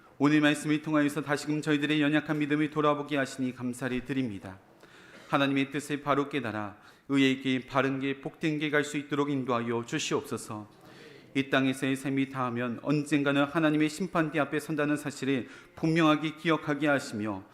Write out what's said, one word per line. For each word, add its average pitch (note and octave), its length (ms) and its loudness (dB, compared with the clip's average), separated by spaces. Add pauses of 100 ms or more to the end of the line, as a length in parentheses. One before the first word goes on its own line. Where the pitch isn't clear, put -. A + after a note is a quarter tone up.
(180)
오늘 D3+ 240 6
말씀을 D3+ 420 2
통하여서 D3 400 2
다시금 D3 380 -2
저희들의 D3+ 380 2
연약한 D3+ 380 2
믿음을 D3 320 0
돌아보게 D3 480 0
하시니 B2+ 380 -2
감사를 B2 500 -4
드립니다. G2+ 540 -4 (680)
하나님의 C#3 420 2
뜻을 C#3+ 320 -6
바로 C#3+ 260 2
깨달아 G#2+ 480 -4 (320)
의의 C3+ 320 4
길, C3 240 -2
바른 C3+ 340 0
길, C#3 220 -4
복된 D#3 380 -4
길 D3+ 120 -2
갈 D3 120 4
수 C#3+ 140 -6
있도록 C#3+ 340 0
인도하여 A#2+ 540 -2
주시옵소서. A2 840 -4 (640)
이 C3+ 160 -2
땅에서의 C3+ 460 0
삶이 C3+ 340 -2
다하면 B2 540 -4
언젠가는 C#3+ 640 2
하나님의 D3+ 440 2
심판대 D#3+ 500 -2
앞에 C#3+ 200 -2
선다는 D3 380 0
사실을 C3+ 500 -2 (280)
분명하게 D#3+ 600 2
기억하게 D3+ 520 0
하시며 G#2+ 560 -2 (100)